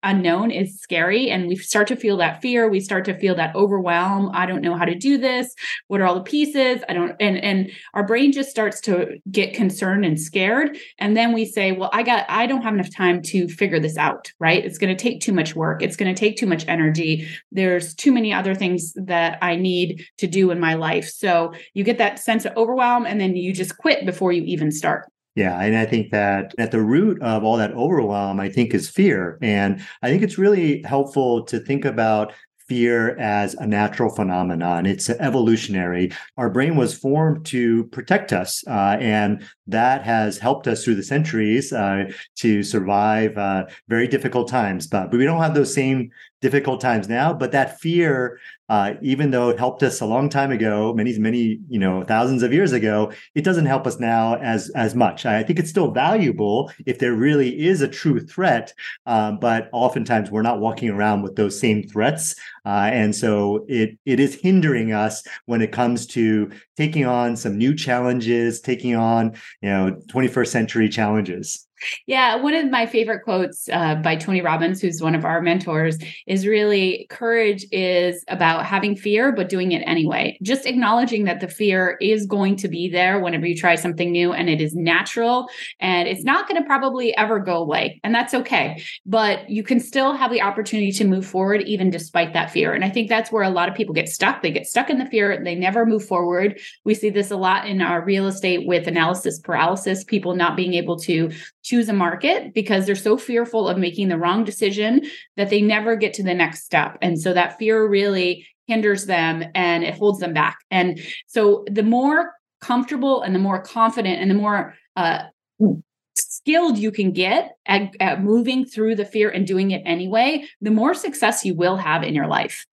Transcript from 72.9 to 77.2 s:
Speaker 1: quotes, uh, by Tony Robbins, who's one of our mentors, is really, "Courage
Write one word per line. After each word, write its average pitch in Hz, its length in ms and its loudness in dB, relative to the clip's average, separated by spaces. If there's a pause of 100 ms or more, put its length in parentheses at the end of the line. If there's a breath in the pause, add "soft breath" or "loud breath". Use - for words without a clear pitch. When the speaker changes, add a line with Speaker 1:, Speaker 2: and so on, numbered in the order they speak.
Speaker 1:
quotes, 185 460 -2
uh, 160 260 0
by 160 200 0
Tony 180 240 0
Robbins, 170 400 0
who's 165 220 -2
one 160 120 2
of 160 100 -2
our 165 180 0
mentors, 165 560 0 (280 loud breath)
is 190 200 0
really, 208 640 2
"Courage 226 600 0